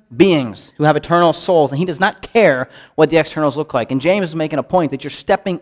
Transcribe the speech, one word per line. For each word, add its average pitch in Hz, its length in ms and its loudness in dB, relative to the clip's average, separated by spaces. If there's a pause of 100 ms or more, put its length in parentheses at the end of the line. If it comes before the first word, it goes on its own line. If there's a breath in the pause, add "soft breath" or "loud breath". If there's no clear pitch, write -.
(160)
beings 143 600 2
who 147 60 -4
have 151 140 4
eternal 170 360 2
souls, 156 380 2
and 139 80 -6
he 175 60 0
does 170 160 -6
not 208 200 -2
care 147 480 2 (280 loud breath)
what 156 140 2
the 160 60 2
externals 151 400 0
look 151 160 -8
like. 117 200 -2
And 135 80 -2
James 175 300 -2
is 156 40 -16
making 156 240 -4
a 131 60 -4
point 175 260 0
that 135 140 -10
you're 147 80 -10
stepping 190 500 -4